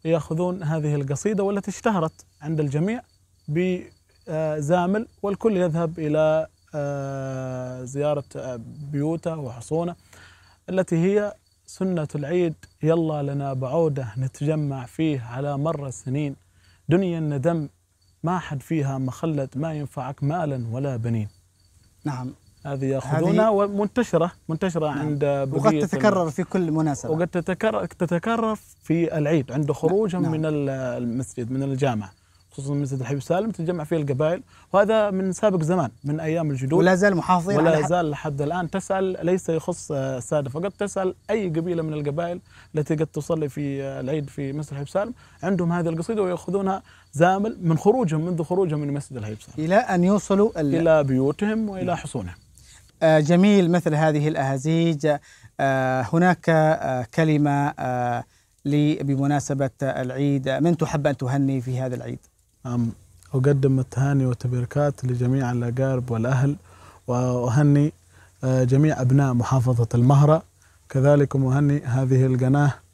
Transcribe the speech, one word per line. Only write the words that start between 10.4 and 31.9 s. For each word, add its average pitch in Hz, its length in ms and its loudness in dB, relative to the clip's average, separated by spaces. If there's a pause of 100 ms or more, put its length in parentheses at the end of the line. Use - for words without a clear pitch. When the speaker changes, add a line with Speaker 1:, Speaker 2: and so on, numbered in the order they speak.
Speaker 1:
التي 180 260 0
هي: 202 380 2 (320)
"سنة 180 500 -4
العيد 160 380 0 (300)
يلا 156 400 2
لنا 139 300 -4
بعودة 135 540 0 (100)
نتجمع 139 680 -2
فيه 151 360 -2
على 135 360 -6
مر 147 300 -4
السنين، 135 480 -4 (540)
دنيا 175 300 2
الندم 151 500 -2 (540)
ما 175 160 -2
حد 147 220 -8
فيها 139 360 -2
مخلد، 135 580 -4
ما 156 180 -6
ينفعك 139 500 -8
مالا 143 480 -2
ولا 131 240 -4
بنين". 113 320 -2 (800)
Speaker 2:
نعم. 127 280 -8 (320)
Speaker 1:
هذه 139 200 -4
يأخذونها 151 600 2
Speaker 2:
هذه 220 60 4
Speaker 1:
ومنتشرة، 202 800 0 (180)
منتشرة 160 380 -2
Speaker 2:
نعم. 147 120 -2
Speaker 1:
عند 147 240 0
Speaker 2:
وقد 139 260 0
Speaker 1:
بقية 139 360 2
Speaker 2:
تتكرر 175 420 2
Speaker 1:
ال-، 156 40 -4
Speaker 2:
في 185 120 -4
كل 170 280 0
مناسبة. 156 400 -2
Speaker 1:
وقد 165 160 0
تتكرر، 190 580 -2
تتكرر 220 680 -2 (280)
في 165 340 0
العيد 147 340 0
عند 135 200 -2
خروجهم 180 500 0
Speaker 2:
نعم. 151 100 0
Speaker 1:
من 156 140 -2
ال-، 147 240 -2
المسجد، 123 800 -6
من 135 120 -4
الجامع، 131 460 -2 (420)